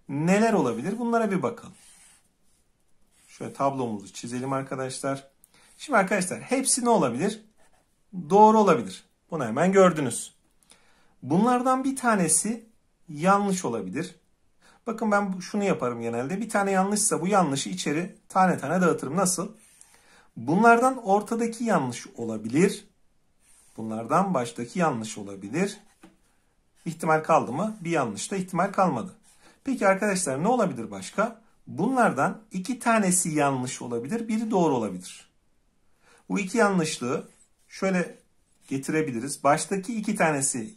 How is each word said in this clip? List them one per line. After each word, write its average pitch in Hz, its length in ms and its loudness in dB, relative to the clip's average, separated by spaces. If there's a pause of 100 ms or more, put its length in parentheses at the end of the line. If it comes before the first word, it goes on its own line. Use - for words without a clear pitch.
Neler 190 440 2
olabilir? 147 460 -2
Bunlara 233 320 0
bir 170 120 -2
bakalım. - 320 -8 (1500)
Şöyle - 260 -14
tablomuzu 120 600 -4
çizelim 127 400 -8
arkadaşlar. 135 720 -6 (500)
Şimdi 269 200 -2
arkadaşlar 185 440 0
hepsi 262 440 -2
ne 240 40 4
olabilir? 170 560 2 (840)
Doğru 214 300 8
olabilir. 139 440 2 (280)
Bunu 156 140 -4
hemen 143 260 2
gördünüz. 170 640 4 (920)
Bunlardan 247 600 2
bir 269 120 -4
tanesi 214 680 0 (440)
yanlış 185 560 2
olabilir. 113 500 -6 (720)
Bakın 220 240 -2
ben 202 220 2
bu-, 185 80 -8
şunu 202 220 -4
yaparım 123 380 -2
genelde. 123 400 -4
Bir 220 80 -8
tane 196 220 0
yanlışsa 190 500 2
bu 170 60 -2
yanlışı 180 420 2
içeri 175 460 -4 (140)
tane 185 280 4
tane 165 240 -2
dağıtırım. 151 360 2
Nasıl? 190 340 -2 (880)
Bunlardan 233 680 4
ortadaki 220 580 0
yanlış 151 440 0
olabilir. 113 800 -2 (880)
Bunlardan 113 560 -2
baştaki 120 460 -4
yanlış 127 380 -2
olabilir. 104 600 -6 (1080)
İhtimal 160 380 0
kaldı 135 280 2
mı? 202 300 -4
Bir 170 100 -6
yanlışta 131 440 -2
ihtimal 185 360 -2
kalmadı. 143 440 0 (480)
Peki 240 240 -2
arkadaşlar 190 560 0
ne 190 40 0
olabilir 160 440 0
başka? 196 500 -6 (260)
Bunlardan 180 720 0 (100)
iki 190 280 -6
tanesi 196 500 2
yanlış 139 520 0
olabilir, 131 460 -6
biri 220 240 -2
doğru 165 240 2
olabilir. 98 540 -8 (1000)
Bu 185 100 -2
iki 196 180 -4
yanlışlığı 175 720 0 (440)
şöyle 185 460 -2 (500)
getirebiliriz. 139 760 -4
Baştaki 185 520 0
iki 208 200 -2
tanesi 139 600 -2